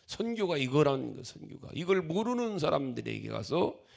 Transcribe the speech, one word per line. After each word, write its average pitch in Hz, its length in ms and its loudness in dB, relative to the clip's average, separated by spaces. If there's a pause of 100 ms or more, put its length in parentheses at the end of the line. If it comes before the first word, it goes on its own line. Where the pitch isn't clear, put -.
선교가 220 500 0
이걸 139 320 4
하는 127 240 0
거, - 100 -10
선교가. - 500 -14
이걸 185 280 2
모르는 214 580 0
사람들에게 117 720 -2
가서 110 500 0 (180)